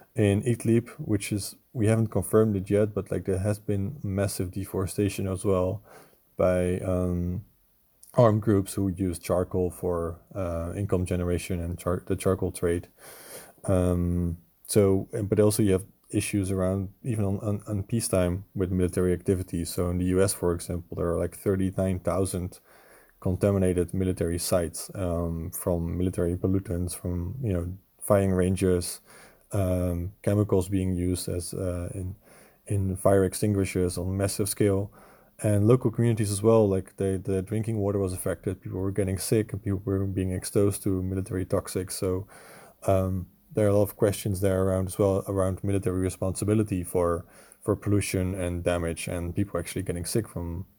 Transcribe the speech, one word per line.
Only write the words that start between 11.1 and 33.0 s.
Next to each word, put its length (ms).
and 180
char-, 280
the 100
charcoal 360
trade. 360
Um, 720
so, 460
and, 160
but 120
also 220
you 100
have 140
issues 400
around, 380
even 220
on, 160
on, 260
on 160
peacetime 640
with 160
military 420
activities. 560
So 220
in 80
the 80
U 160
S, 100
for 220
example, 420
there 160
are, 120
like, 120
thirty-nine 640
thousand 600
contaminated 720
military 460
sites, 560
um, 560
from 480
military 380
pollutants, 600
from, 460
you 100
know, 120
firing 320
ranges, 680
um, 600
chemicals 460
being 260
used 340
as, 240
uh, 420
in, 220
in 300
fire 280